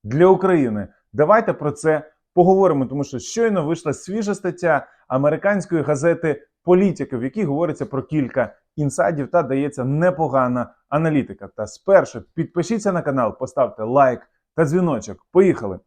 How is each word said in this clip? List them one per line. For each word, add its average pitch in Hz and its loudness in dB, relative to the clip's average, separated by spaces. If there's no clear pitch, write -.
для 143 4
України? 160 2
Давайте 185 2
про 147 -4
це 151 -2
поговоримо, 175 4
тому 139 -6
що 131 -8
щойно 214 -2
вийшла 160 -4
свіжа 202 -6
стаття 175 -2
американської 156 0
газети 151 -2
"Політика", 175 2
в 113 -4
якій 208 -6
говориться 151 -4
про 139 -6
кілька 131 -2
інсайдів 147 -2
та 170 2
дається 135 -4
непогана 135 0
аналітика. 143 -2
Та 107 -8
спершу 175 0
підпишіться 180 -4
на 175 -2
канал, 131 -2
поставте 120 -2
лайк 127 2
та 160 2
дзвіночок. 139 -2
Поїхали! 107 2